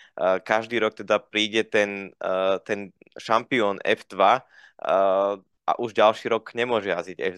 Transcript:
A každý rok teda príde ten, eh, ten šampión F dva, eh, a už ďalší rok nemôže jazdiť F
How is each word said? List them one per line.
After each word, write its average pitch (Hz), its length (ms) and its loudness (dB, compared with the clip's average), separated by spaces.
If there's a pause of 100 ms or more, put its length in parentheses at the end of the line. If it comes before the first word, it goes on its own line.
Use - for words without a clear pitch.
(140)
A 92 240 0
každý 113 400 -2
rok 107 160 0
teda 107 240 0
príde 107 480 -2
ten, 101 480 -2
eh, 95 480 -2
ten 101 320 -8 (240)
šampión 113 640 0
F - 240 -2
dva, 98 400 2 (380)
eh, 98 500 2 (320)
a - 60 2 (100)
už 113 160 -4
ďalší 110 320 2
rok 113 240 -4
nemôže 117 400 -2
jazdiť 87 240 -8 (160)
F - 40 -16